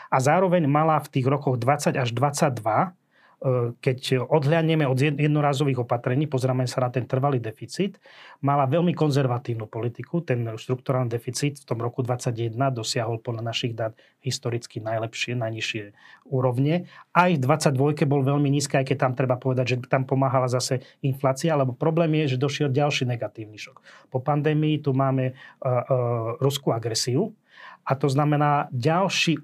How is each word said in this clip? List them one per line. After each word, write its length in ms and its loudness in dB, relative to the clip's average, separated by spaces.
A 80 4
zároveň 480 4
mala 320 4
v 80 -14
tých 160 0
rokoch 320 2
dvadsať 400 2
až 160 -2
dvadsaťdva, 720 0
e, 80 0
keď 400 0
odhliadneme 640 2
od 80 2
jed-, 240 2
jednorázových 640 2
opatrení, 480 0
pozrieme 400 0
sa 160 -2
na 80 -4
ten 160 0
trvalý 320 0
deficit, 560 -6
mala 320 2
veľmi 240 2
konzervatívnu 720 0
politiku. 560 -6
Ten 320 -2
štrukturálny 560 -2
deficit 480 -4
v 80 -20
tom 160 -4
roku 240 -4
dvadsaťjeden 640 -4
dosiahol 480 -4
podľa 240 -6
našich 320 -4
dát 240 -6
historicky 560 -6
najlepšie, 560 -6
najnižšie 480 -6
úrovne. 560 2
Aj 240 4
v 80 0
dvadsaťdvojke 640 2
bol 160 2
veľmi 240 2
nízky, 320 0
aj 160 0
keď 160 0
tam 80 -4
treba 160 2
povedať, 400 0
že 20 -2
tam 160 0
pomáhala 400 2
zase 400 -2
inflácia, 560 0
lebo 160 0
problém 480 2
je, 160 0
že 80 0
došiel 240 0
ďalší 400 0
negatívny 480 -8
šok. 240 -18
Po 160 -6
pandémii 560 0
tu 160 0
máme, 320 2
e, 60 -4
e, 40 0
ruskú 320 0
agresiu, 640 -2
a 160 -2
to 80 0
znamená 640 2
ďalší 720 0